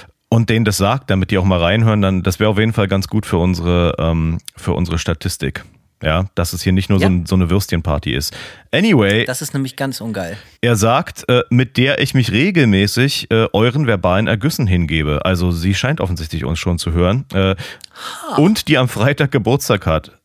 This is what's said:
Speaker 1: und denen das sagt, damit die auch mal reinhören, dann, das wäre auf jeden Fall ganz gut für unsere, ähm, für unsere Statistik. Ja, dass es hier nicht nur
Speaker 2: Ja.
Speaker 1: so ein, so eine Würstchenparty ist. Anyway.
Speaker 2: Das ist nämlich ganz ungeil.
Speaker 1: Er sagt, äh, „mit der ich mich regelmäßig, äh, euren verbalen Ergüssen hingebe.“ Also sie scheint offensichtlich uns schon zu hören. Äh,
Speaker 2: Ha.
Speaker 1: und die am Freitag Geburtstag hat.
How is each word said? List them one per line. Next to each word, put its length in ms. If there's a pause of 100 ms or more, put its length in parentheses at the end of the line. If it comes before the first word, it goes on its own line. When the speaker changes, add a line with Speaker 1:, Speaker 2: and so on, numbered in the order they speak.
(300)
Speaker 1:
und 200
denen 160
das 120
sagt, 340
damit 180
die 80
auch 80
mal 160
reinhören, 400
dann, 220
das 160
wäre 100
auf 80
jeden 160
Fall 140
ganz 200
gut 200
für 100
unsere, 640
ähm, 400 (160)
für 180
unsere 240
Statistik. 680 (400)
Ja, 220 (100)
dass 180
es 80
hier 120
nicht 180
nur 80
Speaker 2:
Ja. 80
Speaker 1:
so 40
ein, 140
so 100
eine 140
Würstchenparty 640
ist. 180 (400)
Anyway. 540
Speaker 2:
Das 160
ist 140
nämlich 200
ganz 240
ungeil. 380 (240)
Speaker 1:
Er 140
sagt, 520
äh, 220
„mit 280
der 220
ich 140
mich 180
regelmäßig, 1000
äh, 200
euren 360
verbalen 400
Ergüssen 400
hingebe.“ 580
Also 260
sie 220
scheint 260
offensichtlich 460
uns 140
schon 180
zu 140
hören. 420
Äh, 220 (720)
Speaker 2:
Ha. 60
Speaker 1:
und 320
die 100
am 120
Freitag 420
Geburtstag 560
hat. 240 (140)